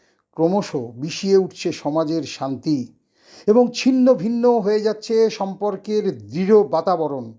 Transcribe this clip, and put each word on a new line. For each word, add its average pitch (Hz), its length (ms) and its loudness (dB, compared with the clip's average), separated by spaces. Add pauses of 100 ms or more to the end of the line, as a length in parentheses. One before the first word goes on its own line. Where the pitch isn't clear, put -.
(300)
ক্রমশ 180 440 -2
বিষিয়ে 143 600 -2
উঠছে 180 340 -2
সমাজের 156 520 -4
শান্তি 135 720 -4 (540)
এবং 240 260 4
ছিন্ন 254 400 4
ভিন্ন 233 460 0
হয়ে 214 200 0
যাচ্ছে 220 500 0
সম্পর্কের 196 880 -4
দৃঢ় 180 460 2
বাতাবরণ। 151 760 -2